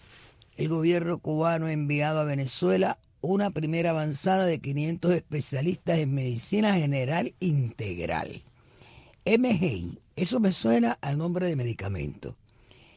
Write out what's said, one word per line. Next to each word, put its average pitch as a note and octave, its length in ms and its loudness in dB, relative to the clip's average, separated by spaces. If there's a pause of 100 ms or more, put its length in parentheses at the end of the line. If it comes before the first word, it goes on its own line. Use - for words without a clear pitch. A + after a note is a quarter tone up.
(560)
El D3+ 120 -2
gobierno E3 500 2
cubano D#3+ 480 0
ha D#3+ 60 -2
enviado D3 480 0
a D3+ 40 0
Venezuela D3+ 760 0 (240)
una G3 280 0
primera D#3+ 400 0
avanzada E3 560 0
de E3 140 0
quinientos D3 520 -2
especialistas E3 840 -2
en C#3 160 0
medicina C#3 600 0
general C#3+ 680 0
integral. G2+ 1040 -2 (800)
M A#3+ 240 4 (100)
G D#3+ 140 2
I, F2 260 -6 (160)
eso G3+ 240 -2
me G3+ 140 4
suena A#3 480 2
al C#3+ 180 -2
nombre F3 280 -2
de E3 100 0
medicamento. G2 800 -6 (600)